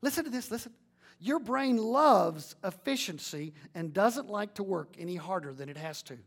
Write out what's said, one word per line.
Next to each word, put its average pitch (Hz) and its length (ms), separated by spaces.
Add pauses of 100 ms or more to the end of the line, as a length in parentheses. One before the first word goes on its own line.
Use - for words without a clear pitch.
Listen 285 240
to 311 60
this, 247 200
listen. 233 220 (460)
Your 277 220
brain 262 360
loves 220 840
efficiency 160 920 (200)
and 165 180
doesn't 226 360
like 208 260
to 208 80
work 175 340
any 175 200
harder 160 360
than 139 160
it 143 80
has 156 260
to. 135 140 (100)